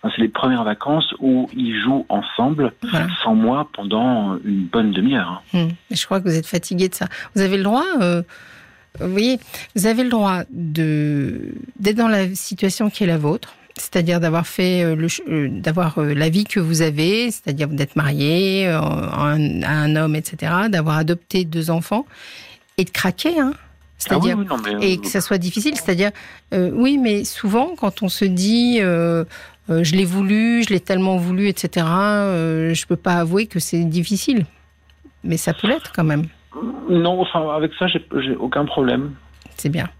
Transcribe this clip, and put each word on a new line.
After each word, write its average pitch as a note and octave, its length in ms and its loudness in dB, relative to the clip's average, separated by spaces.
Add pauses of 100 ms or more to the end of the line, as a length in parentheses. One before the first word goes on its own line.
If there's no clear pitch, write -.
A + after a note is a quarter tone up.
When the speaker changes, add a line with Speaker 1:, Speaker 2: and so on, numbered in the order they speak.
Speaker 1:
enfin, A2+ 140 -4
c'est A#2 60 0
les A2 80 4
premières B2+ 340 0
vacances C#3+ 560 -2
où B2+ 360 2
ils A#2 260 -2
jouent B2+ 280 0
ensemble, B2 640 0 (180)
Speaker 2:
Voilà. E3 180 0 (160)
Speaker 1:
sans A3 120 2
moi, B2 380 2
pendant G#2+ 720 0
une G2 180 0
bonne A2 280 2
demi-heure, F#2 520 0 (100)
hein. F3 120 2
Speaker 2:
Hmm. E3 40 0 (220)
Et A3 40 -6
je - 100 -2
crois F#3+ 160 0
que F#3+ 80 -2
vous D#3+ 60 2
êtes D#3+ 120 -2
fatigué F3+ 420 -2
de F3+ 60 -14
ça. F3+ 120 -6 (280)
Vous G3+ 60 2
avez G3 160 2
le G3 60 0
droit, A3+ 200 2 (180)
euh, F3 220 2 (760)
vous F3+ 120 -4
voyez, A3+ 280 2 (360)
vous F#3+ 120 2
avez A3+ 160 2
le B3+ 60 0
droit G3 420 2
de, D3+ 1000 -2 (280)
d'être G#3 180 0
dans A#3 100 4
la G3 260 2
situation G3 560 -2
qui - 140 -4
est F#3+ 40 2
la E3 100 2
vôtre, D3+ 360 -2 (220)
c'est-à-dire F3 440 0
d'avoir E3 280 0
fait, F3+ 360 0
euh, E3 120 2
le D#3+ 140 0
ch-, E4 200 -8
euh, D3+ 200 0
d'avoir, D#3+ 500 0
euh, D3 140 0
la D3+ 160 2
vie G3 160 2
que - 140 -2
vous E3 220 2
avez, E3 500 0
c'est-à-dire D3 360 -4
d'être C#3+ 280 -2
marié, D#3+ 720 2
euh, D#3+ 140 2
un, D3+ 840 0
à - 80 -2
un D3+ 240 2
homme, D#3 200 2
et D#3 80 -4
cetera, E3+ 460 -2
d'avoir D#3+ 280 0
adopté E3+ 460 0
deux E3 280 -4
enfants E3+ 340 -2 (720)
et F#3+ 80 2
de - 60 -10
craquer, D#4 480 -2
hein. C4+ 140 2 (560)
Speaker 1:
Ah - 80 2
oui, E3+ 80 2
Speaker 2:
C'est-à-dire, A#3 120 2
Speaker 1:
oui, G3+ 120 0
non, C#3+ 80 -2
mais, G#2 340 -2
Speaker 2:
et F#3 60 0
Speaker 1:
euh, D3+ 40 -6
Speaker 2:
que - 60 -6
ça G3 140 -2
soit G3 160 0
difficile, G3+ 400 -2
c'est-à-dire, G3 340 0 (420)
euh, F3+ 200 2
oui, C4+ 240 2
mais G#3+ 260 2
souvent, A#3 540 0
quand - 260 -2
on F#3 60 2
se - 160 0
dit, A3 560 4
euh, E3+ 420 2 (460)
euh, « E3 160 4
Je D#3 100 2
l'ai F#3+ 80 4
voulu, G#3 600 2
je G#3+ 80 0
l'ai F3+ 100 2
tellement F#3+ 340 2
voulu, F#3 320 0
et G3 80 2
cetera, F#3+ 680 0
euh, E3 500 0
je D#3+ 120 -2
peux F3 120 0
pas F3+ 160 0
avouer F3 340 2
que F#3+ 140 -4
c'est E3+ 240 0
difficile. » F3+ 600 0 (800)
Mais D#3+ 140 -2
ça E3 160 -2
peut - 160 -2
l'être D#4 260 -2
quand F3 80 0
même. D#3 220 2 (640)
Speaker 1:
Non, F3 320 4
enfin, E3 340 0
avec D#3 240 0
ça, F#3 80 0
j'ai, F3+ 180 -2 (140)
j'ai C3 160 -2
aucun C3+ 300 -2
problème. C#3 480 0 (420)
Speaker 2:
C'est - 140 -4
bien. C#3+ 180 -2 (120)